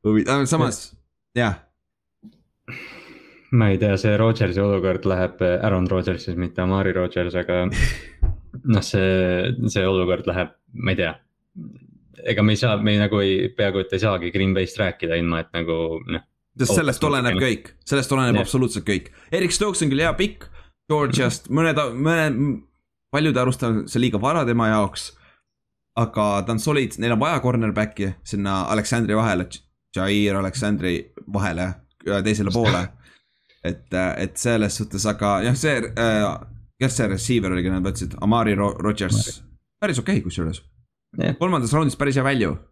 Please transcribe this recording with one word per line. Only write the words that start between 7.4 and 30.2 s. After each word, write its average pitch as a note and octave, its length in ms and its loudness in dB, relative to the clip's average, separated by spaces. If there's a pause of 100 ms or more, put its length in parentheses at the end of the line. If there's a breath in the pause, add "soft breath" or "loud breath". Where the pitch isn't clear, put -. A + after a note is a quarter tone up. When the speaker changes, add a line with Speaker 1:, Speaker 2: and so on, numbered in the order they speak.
Speaker 2:
<laughs> - 580 -2
noh, G2 100 4
see, F#2 680 2 (140)
see G2+ 180 0
olukord F2+ 440 0
läheb, F2+ 260 -2 (160)
ma - 240 -2
ei F#2 80 -2
tea. D#2+ 100 0 (1080)
Ega G#2 260 0
me G#2+ 100 6
ei - 60 -4
saa, A2 160 2
me G#2+ 160 2
ei, G#2 80 4
nagu G#2 180 2
ei, G2 300 2
peaaegu G2 340 0
et F#2+ 120 -4
ei F#2+ 80 0
saagi F2+ 280 0
Green F#2+ 240 2
Bay'st F#2+ 240 -2
rääkida E2+ 400 -2
ilma, E2+ 240 0
et - 100 -14
nagu, E2 240 -2 (260)
noh, E2+ 200 -6 (380)
Speaker 1:
Sest A#2 100 2
Speaker 2:
Ootas D#3+ 100 4
Speaker 1:
sellest C#3+ 220 -2
oleneb C3 300 0
Speaker 2:
natukene. B2+ 140 2
Speaker 1:
kõik. - 240 -4 (140)
Sellest C#3 260 0
oleneb B2+ 240 2
Speaker 2:
Jah. G2+ 100 2
Speaker 1:
absoluutselt A#2+ 420 -2
kõik. G2 220 -2 (220 loud breath)
Eric F3+ 200 0
Stokes G3+ 300 -2
on D3+ 80 2
küll C#3 160 0
hea D#3+ 80 0
pikk - 320 -4 (440 soft breath)
Georgiast, C3 600 0
Speaker 2:
Mhm. C3 80 0
Speaker 1:
mõned, D#3+ 240 2 (140)
mõne, D3 680 0 (520)
paljude C#3+ 260 2
arust B2+ 240 0
on A2+ 240 0
see B2 140 -2
liiga G#2+ 200 2
vara D3 240 0
tema A#2 220 2
jaoks, G#2+ 440 -2 (840 soft breath)
aga G#2+ 480 0
ta A#2 80 -4
on G#2+ 60 -2
solid, C#3 400 0
neil A#2 140 0
on G#2+ 60 2
vaja D3+ 200 0
cornerback'i G#2+ 760 0 (100)
sinna G2 460 -2
Aleksandri G#2+ 460 0
vahele, G2+ 340 0
J-, - 120 -18 (320)
Jair G2+ 460 2